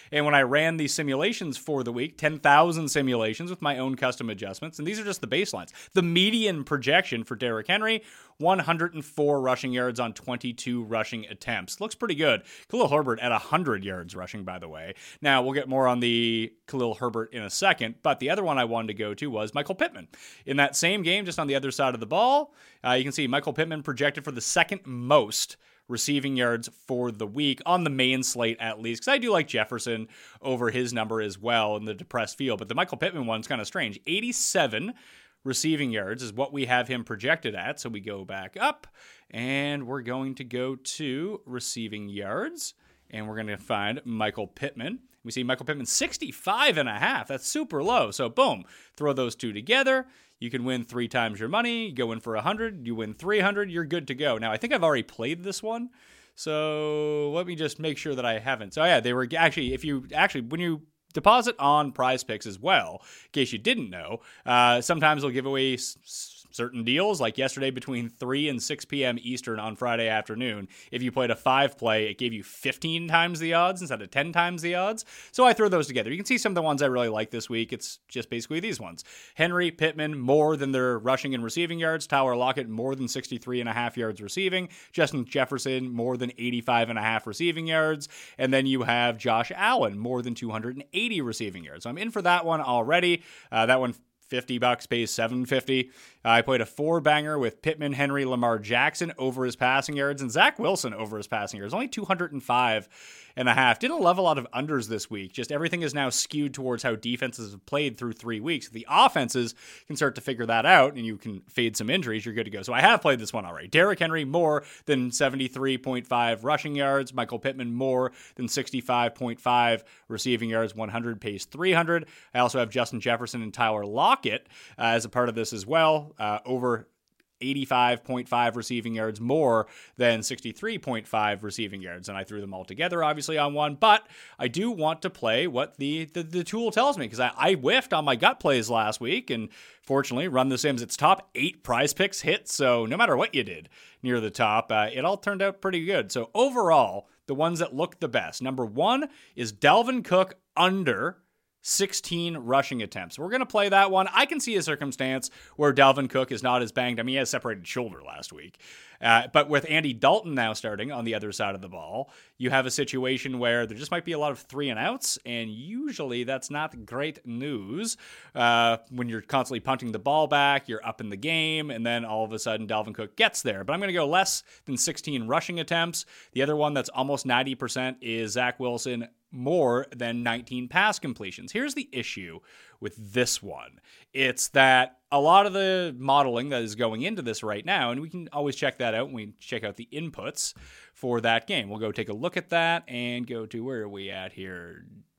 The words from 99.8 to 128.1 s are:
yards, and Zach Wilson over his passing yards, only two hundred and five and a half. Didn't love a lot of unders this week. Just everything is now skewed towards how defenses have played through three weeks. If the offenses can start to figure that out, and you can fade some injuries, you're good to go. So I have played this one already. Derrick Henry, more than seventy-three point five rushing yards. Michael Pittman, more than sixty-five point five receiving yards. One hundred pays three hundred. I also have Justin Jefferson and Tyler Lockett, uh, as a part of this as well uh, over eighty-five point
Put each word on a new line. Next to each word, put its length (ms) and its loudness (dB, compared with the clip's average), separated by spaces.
yards, 260 -2
and 80 -4
Zach 300 4
Wilson 340 0
over 220 -6
his 120 -8
passing 340 -4
yards, 120 -6
only 140 -4
two 160 -8
hundred 300 -2
and 100 -8
five 460 2
and 100 0
a 60 6
half. 260 6
Didn't 220 -2
love 160 6
a 40 0
lot 160 4
of 160 -4
unders 360 -2
this 200 -6
week. 220 -8
Just 180 -8
everything 320 -2
is 120 -2
now 160 0
skewed 440 -2
towards 300 -4
how 120 0
defenses 580 -6
have 120 -20
played 320 -2
through 140 -6
three 300 -6
weeks. 260 -4
If 60 -20
the 160 -12
offenses 680 4
can 80 -10
start 200 0
to 60 -12
figure 260 -4
that 180 2
out, 300 8
and 100 -6
you 100 -6
can 320 -12
fade 300 0
some 120 -4
injuries, 360 -2
you're 100 -8
good 80 -2
to 80 -8
go. 120 -10
So 100 -4
I 80 4
have 200 8
played 180 2
this 120 -8
one 140 -6
already. 240 -12
Derrick 300 4
Henry, 260 0
more 400 2
than 240 2
seventy-three 680 0
point 280 -6
five 380 0
rushing 320 -2
yards. 380 0
Michael 260 -4
Pittman, 340 -4
more 380 0
than 140 -6
sixty-five 640 0
point 240 -6
five 460 2
receiving 400 -2
yards. 260 0
One 140 -6
hundred 320 -6
pays 240 -8
three 260 -2
hundred. 360 2
I 60 2
also 200 4
have 100 0
Justin 300 -2
Jefferson 420 -2
and 120 -10
Tyler 320 2
Lockett, 640 2
uh, 40 -6
as 240 2
a 40 -10
part 200 2
of 60 -6
this 180 -4
as 120 -8
well 420 4
uh, 280 -2
over 420 -2
eighty-five 640 2
point 240 -6